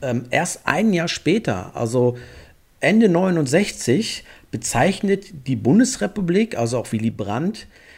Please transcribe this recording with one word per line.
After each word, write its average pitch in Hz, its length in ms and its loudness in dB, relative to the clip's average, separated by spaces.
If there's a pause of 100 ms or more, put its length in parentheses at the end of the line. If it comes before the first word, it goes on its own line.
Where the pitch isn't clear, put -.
ähm, 120 260 -4
erst - 380 -2
ein 202 260 2
Jahr 165 160 0
später, 127 680 -2
also 123 440 0 (600)
Ende 214 280 6
neunundsechzig, 170 1160 0 (260)
bezeichnet 175 960 -2
die 135 100 0
Bundesrepublik, 196 1000 0
also 117 220 -2
auch - 120 -8
Willy 113 180 0
Brandt, 113 560 -6 (320)